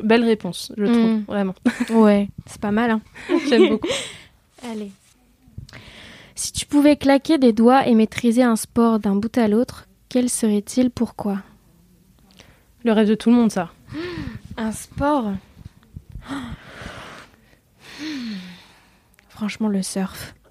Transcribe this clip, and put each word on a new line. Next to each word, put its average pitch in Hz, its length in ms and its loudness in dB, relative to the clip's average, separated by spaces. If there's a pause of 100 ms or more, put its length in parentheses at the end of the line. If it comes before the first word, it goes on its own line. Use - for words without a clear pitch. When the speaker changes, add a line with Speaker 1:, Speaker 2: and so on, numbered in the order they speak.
Speaker 1:
belle 226 220 4
réponse, 220 520 -2
je 208 80 -2
trouve, 233 120 4
Speaker 2:
Mm. 220 300 2
Speaker 1:
vraiment. 196 280 -4 (180)
<laughs> - 180 -6
Speaker 2:
Ouais, 208 380 4 (180)
c'est - 140 -18
pas 208 100 -6
mal, 226 200 0
hein. 220 100 0 (280)
Speaker 1:
<laughs> 330 200 0
J'aime 294 220 6
beaucoup. 220 180 -2 (380)
Speaker 2:
<laughs> - 440 -20
Allez. 208 200 -12 (1400)
Si - 180 -10
tu - 140 -8
pouvais 294 300 4
claquer 277 420 2
des 254 140 4
doigts 233 340 4
et 240 80 4
maîtriser 220 480 2
un 233 140 2
sport 233 420 0
d'un 202 180 -2
bout 220 220 -4
à 226 100 2
l'autre, 220 380 -2 (220)
quel 247 200 0
serait-il, 233 600 -2
pourquoi ? 208 480 -6 (1500)
Speaker 1:
Le 233 80 2
rêve 214 160 4
de 220 60 4
tout 214 160 0
le 240 60 6
monde, 233 140 4
ça. 175 200 -6 (840)
Speaker 2:
Un 220 160 -6
sport ? 269 600 -2 (4000)
Franchement, 214 400 -6
le 196 140 -2
surf. - 520 -8 (160)